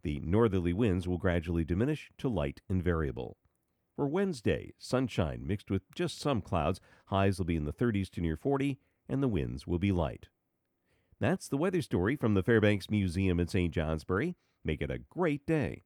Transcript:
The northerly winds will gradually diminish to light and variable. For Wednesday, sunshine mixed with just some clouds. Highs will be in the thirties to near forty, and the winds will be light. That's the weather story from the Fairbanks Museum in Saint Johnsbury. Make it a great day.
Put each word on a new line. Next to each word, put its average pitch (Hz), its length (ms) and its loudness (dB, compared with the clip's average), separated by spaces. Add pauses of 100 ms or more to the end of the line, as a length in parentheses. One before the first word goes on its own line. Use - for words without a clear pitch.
The 73 200 -4
northerly 92 500 2
winds 92 360 0
will 90 100 0
gradually 85 480 0
diminish 120 440 -2 (100)
to 139 100 -4
light 73 400 -4
and 92 120 0
variable. 76 540 -2 (640)
For 143 100 0
Wednesday, 147 720 0
sunshine 85 680 -2
mixed 101 240 -6
with 98 120 0 (120)
just - 280 -6
some 135 180 0
clouds. 87 400 0 (280)
Highs 98 300 2
will 95 80 -2
be 82 120 0
in 76 80 -2
the 73 80 -4
thirties 101 380 0
to 147 100 -6
near 82 160 0
forty, 139 420 -2 (300)
and 135 120 -2
the 139 60 2
winds 71 400 -2
will 87 120 0
be 98 120 2
light. 78 380 -2 (920)
That's 156 300 -2
the 143 80 -2
weather 175 240 0
story 101 340 0
from 110 180 2
the 95 100 4
Fairbanks 104 460 4
Museum 95 520 2
in 85 80 2
Saint 87 240 0
Johnsbury. 90 640 -2 (260)
Make 80 180 -2
it 71 80 -4
a 62 100 -6
great 151 460 -4
day. 135 400 -2